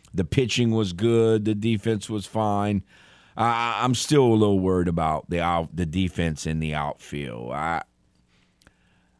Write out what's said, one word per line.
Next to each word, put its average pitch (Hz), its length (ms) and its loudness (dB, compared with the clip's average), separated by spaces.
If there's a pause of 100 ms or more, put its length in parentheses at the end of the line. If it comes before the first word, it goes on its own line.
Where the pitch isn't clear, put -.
(140)
The - 120 -2
pitching 120 460 2
was 107 220 0
good. 110 520 2
The 110 80 0
defense 107 560 -2
was 107 160 -6
fine. 101 580 0 (540)
I, 117 460 0
I'm 127 100 2
still 135 320 4
a 117 80 6
little 104 260 4
worried 92 280 2
about 80 420 -2
the 87 120 -2
out, 85 340 -2
the 87 100 -2
defense 85 640 -2
in 80 120 -2
the 78 140 -4
outfield. 69 800 -8
I, 78 320 -4 (1400)